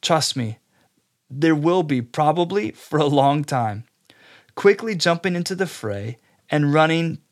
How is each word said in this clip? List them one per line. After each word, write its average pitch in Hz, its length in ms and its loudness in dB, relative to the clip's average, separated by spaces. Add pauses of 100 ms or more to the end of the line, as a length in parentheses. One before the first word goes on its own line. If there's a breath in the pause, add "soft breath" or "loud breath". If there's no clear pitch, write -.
Trust 160 360 0
me, 113 220 -6 (680)
there 156 260 2
will 170 280 2
be 143 180 -2
probably 170 680 -2
for - 280 -4
a 151 60 4
long 143 380 2
time. 117 400 -4 (720 soft breath)
Quickly 214 400 2
jumping 170 400 0
into 175 200 -4
the 185 120 -2
fray 107 520 -8 (300)
and 147 240 2
running 160 460 2 (120)